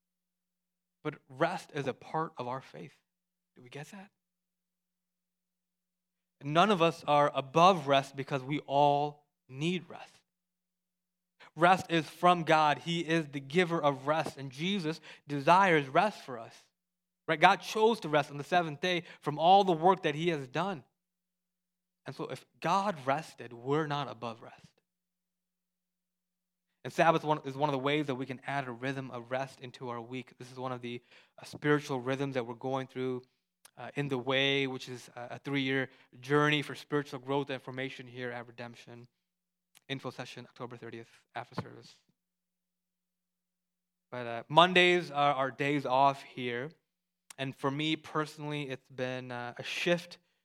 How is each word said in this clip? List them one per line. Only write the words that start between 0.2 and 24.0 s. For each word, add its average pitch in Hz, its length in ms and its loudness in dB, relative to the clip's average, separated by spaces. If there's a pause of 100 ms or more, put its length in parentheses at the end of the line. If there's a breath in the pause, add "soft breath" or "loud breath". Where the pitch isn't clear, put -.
But 147 120 -6 (140)
rest 165 440 -4
is 143 140 -4
a 120 60 -2
part - 440 -6
of 123 100 -6
our 131 140 -6
faith. 151 340 -18 (600)
Do 127 80 -20
we 123 60 -20
get 139 200 -16
that? 196 220 -20 (2250)
None 165 260 4
of 185 120 4
us 165 260 0
are 147 260 4
above 143 540 4
rest 139 280 2
because 143 280 -6
we 139 160 -4
all 147 680 0 (240)
need 160 400 -4
rest. - 300 -18 (1400 loud breath)
Rest 175 340 4
is 165 180 2
from 180 360 4
God. 151 360 4
He 170 200 -2
is 160 280 0
the 139 120 -10
giver 165 420 0
of 139 260 0
rest, 156 300 -2
and 135 140 -10
Jesus 165 500 -4 (260 loud breath)
desires 151 640 6
rest 180 340 2
for 123 140 -12
us. 113 160 -14 (720)
Right? 160 120 0
God 180 220 8
chose 220 400 2
to 160 80 -8
rest 147 220 2
on 143 60 -10
the 143 60 -8
seventh 165 360 0
day 180 240 -2 (180 loud breath)
from 151 180 -4
all 190 240 8
the 190 80 2
work 180 320 4
that 151 120 0
he 170 140 0
has 143 180 -4
done. 156 360 -4 (1200)
And 135 100 -12
so 156 120 -10
if - 180 -12 (160)
God 196 340 0 (100)
rested, 135 480 -4
we're 135 320 -2
not 143 240 -4